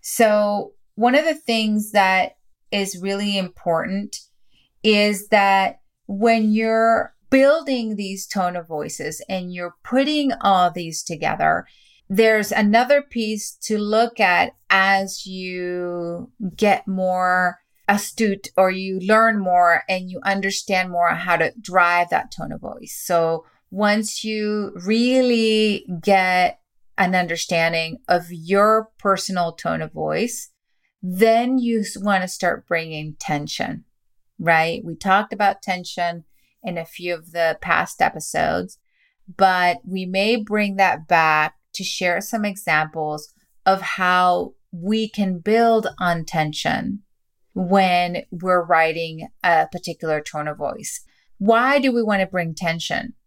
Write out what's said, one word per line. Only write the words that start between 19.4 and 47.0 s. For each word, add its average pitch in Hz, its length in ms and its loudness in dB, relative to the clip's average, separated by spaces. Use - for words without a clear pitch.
and 185 220 -4
you 185 140 -10
understand 196 680 -2
more 175 200 2
how 170 260 0
to 160 240 0
drive 175 500 2
that - 200 -2
tone 156 220 -10
of 156 80 -10
voice. - 440 -14
So 165 400 0
once 208 520 0
you 214 500 -4
really 226 1000 2
get 185 580 2
an 185 160 2
understanding 165 840 -2
of 170 220 2
your 202 680 2
personal 185 540 -2
tone 165 280 -4
of 156 120 -8
voice, 160 580 -4
then 226 560 2
you 233 220 0
s-, 208 180 -6
wanna 190 300 0
start - 380 -4
bringing 160 520 -6
tension, - 640 -6
right? 165 460 0
We 170 100 -10
talked 202 380 0
about 202 300 0
tension 175 640 -6
in 180 140 -8
a 165 80 -8
few 175 300 -8
of 165 180 -16
the 165 280 0
past 170 420 0
episodes, 160 760 -2
but 180 480 2
we 185 200 -6
may 196 320 0
bring 208 400 -2
that 185 320 0
back 160 480 2
to - 80 -10
share 180 380 -2
some 208 240 -4
examples 156 880 -4
of 190 160 4
how 180 720 2
we 214 380 -2
can 190 300 -2
build 226 500 2
on 170 260 -2
tension 156 760 -4